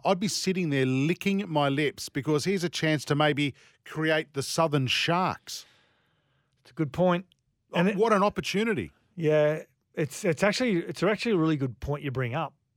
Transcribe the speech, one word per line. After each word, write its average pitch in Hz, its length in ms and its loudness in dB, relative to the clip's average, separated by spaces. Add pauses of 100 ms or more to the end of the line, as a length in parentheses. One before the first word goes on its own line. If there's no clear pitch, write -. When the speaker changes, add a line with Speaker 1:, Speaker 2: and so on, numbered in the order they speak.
Speaker 1:
I'd 185 140 2
be 208 80 -2
sitting 180 420 -2
there 139 160 2
licking 180 640 0
my 147 180 2
lips 139 420 -2
because 147 360 -2
here's 185 180 0
a 175 60 -2
chance 156 360 0
to 147 100 0
maybe 147 400 2 (300)
create 160 480 -2
the 139 100 -4
Southern 151 420 0
Sharks. - 800 -2 (960)
Speaker 2:
It's - 80 -20
a - 60 -20
good 151 180 -4
point. 180 320 2 (480)
And 175 140 4
Speaker 1:
Oh, 220 40 2
Speaker 2:
it 196 60 -2
Speaker 1:
what 214 160 2
an 190 80 6
opportunity. 196 720 0 (240)
Speaker 2:
Yeah, 151 480 2 (320)
it's, - 280 -4
it's 185 200 0
actually, 196 340 2
it's 170 240 -6
actually 214 300 0
a 190 60 2
really 160 200 2
good 131 220 -4
point 143 240 -6
you 143 80 -6
bring 123 240 -4
up. 151 180 -6 (240)